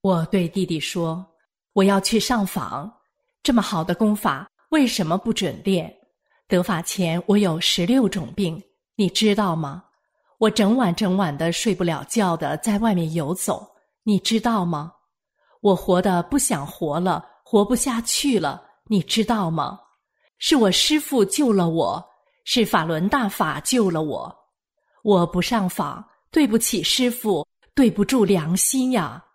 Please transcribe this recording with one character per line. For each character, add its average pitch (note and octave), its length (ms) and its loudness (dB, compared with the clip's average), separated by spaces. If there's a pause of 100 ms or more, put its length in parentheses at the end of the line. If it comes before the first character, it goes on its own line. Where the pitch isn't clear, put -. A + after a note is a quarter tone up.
我 F3 260 0
对 F3+ 220 0
弟 F3+ 180 -2
弟 D#3+ 140 -4
说 E3+ 440 -4 (500)
：“我 G3 100 4
要 G3 160 4
去 A3 180 0
上 G#3 260 0
访， D3 480 -8 (520)
这 C4+ 100 2
么 A3+ 80 4
好 E3+ 220 -2
的 F3 100 -2
功 G#3+ 220 0
法， D#3 340 -4 (200)
为 D#4 140 4
什 G#3+ 220 -2
么 D#3+ 100 0
不 A3+ 160 -4
准 F3 300 -4
练？ F#3 340 -2 (520)
得 - 120 2
法 F3+ 220 -2
前 F3 440 -2
我 G#3 120 4
有 F3 220 0
十 - 260 0
六 A#3+ 220 4
种 D#3 260 -6
病， F3 260 -4 (360)
你 G3 120 2
知 G#3 240 2
道 G3 220 0
吗？ D#3+ 300 -8 (540)
我 A3 120 4
整 G#3+ 260 2
晚 A3 160 2
整 F#3 240 0
晚 D#3+ 220 -2
的 E3 140 -2
睡 A3 200 -2
不 F3+ 120 -2
了 D#3 240 -2
觉 F#3 280 0
的 D3 200 -4
在 G3+ 240 -2
外 A3 160 2
面 D#3+ 180 -2
游 D#3 180 -2
走， - 320 -4 (380)
你 G#3 160 2
知 A3 220 0
道 A3 240 0
吗？ E3 280 -6 (680)
我 G3 160 4
活 F3+ 260 2
得 F3+ 220 2
不 - 120 -2
想 D#3 300 -2
活 D3+ 320 -6
了， F3 260 -2 (200)
活 G3+ 200 4
不 A#3 120 0
下 A#3 260 -2
去 B3+ 360 0
了， D3 240 -4 (260)
你 G#3 120 2
知 - 240 0
道 G#3 260 -2
吗？ D#3+ 300 -6 (580)
是 - 180 2
我 A3 140 6
师 D4 300 2
父 B3+ 240 2
救 A#3+ 260 0
了 F3+ 200 2
我， D#3 340 -2 (400)
是 A3+ 220 0
法 E3+ 180 0
轮 E3 240 -2
大 B3+ 180 0
法 E3 340 -4
救 A3+ 300 0
了 D#3+ 120 -2
我。 B2+ 340 -8 (680)
我 F#3 240 4
不 F3 140 -2
上 G3+ 260 0
访， D3 380 -6 (260)
对 D4+ 160 4
不 A3 120 2
起 A3 240 -2
师 B3 280 0
父， G3+ 380 -2 (260)
对 B3+ 160 6
不 G3+ 140 0
住 A3 220 2
良 E3+ 280 2
心 B3+ 380 0
呀。” D#3+ 320 -4 (100)